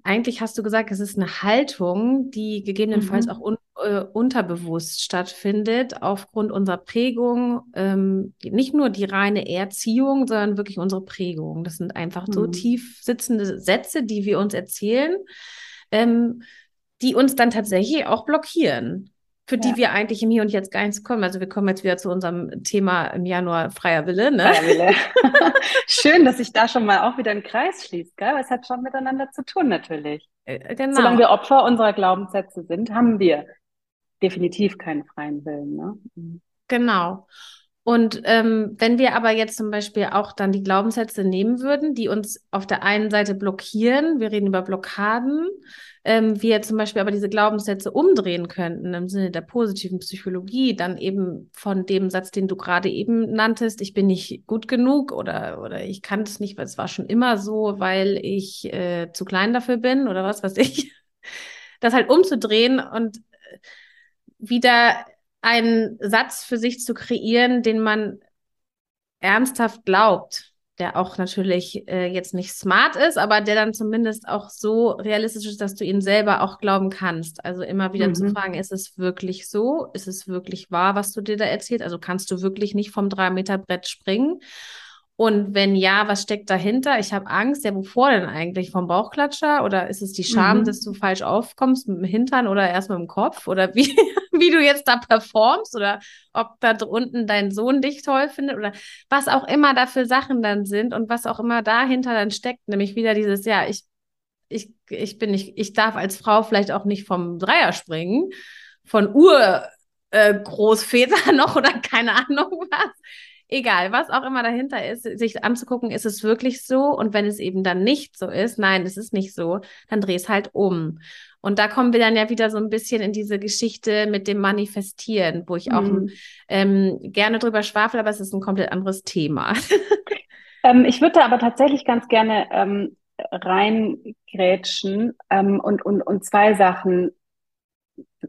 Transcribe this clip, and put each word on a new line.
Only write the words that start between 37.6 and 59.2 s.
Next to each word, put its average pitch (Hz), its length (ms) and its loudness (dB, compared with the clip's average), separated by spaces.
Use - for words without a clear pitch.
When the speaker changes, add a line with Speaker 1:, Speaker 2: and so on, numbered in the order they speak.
Speaker 1:
Und, 233 380 2
ähm, 220 560 2
wenn 233 180 2
wir 262 160 4
aber 226 180 2
jetzt 220 260 -2
zum 214 120 -6
Beispiel 208 360 -4
auch 202 260 -2
dann 196 220 0
die 196 100 -2
Glaubenssätze 208 640 0
nehmen 202 340 0
würden, 285 360 -2
die 226 120 -2
uns - 420 -6
auf 196 160 -6
der 196 180 -2
einen 208 280 0
Seite 208 240 0
blockieren, 233 840 0
wir 214 100 -2
reden 202 160 0
über 190 140 2
Blockaden, 220 880 -4
ähm, 220 360 2
wir 220 200 2
zum 214 160 -4
Beispiel 214 240 -2
aber 202 100 -2
diese 202 160 -2
Glaubenssätze 208 640 0
umdrehen 190 560 2
könnten 175 460 -6
im 175 160 -6
Sinne 190 220 -4
der 165 100 -6
positiven 196 580 -4
Psychologie, 196 800 -4
dann 180 200 -4
eben 190 560 -6
von 190 320 -4
dem 190 240 0
Satz, 185 220 -6
den 190 160 -2
du 185 80 -6
gerade 185 340 -2
eben 220 440 -2
nanntest, 220 480 0
"Ich 196 120 -10
bin 196 140 2
nicht - 400 -4
gut 226 220 -6
genug" 262 420 2
oder, - 500 -8
oder 98 220 -10
"Ich 196 180 -10
kann 208 220 -4
das - 160 -12
nicht, 202 180 -10
weil 196 80 -8
es - 120 -14
war - 100 -6
schon - 200 -10
immer 233 300 2
so, 208 420 -4
weil 190 440 0
ich, 190 400 -6
äh, 175 400 -6
zu 190 120 -10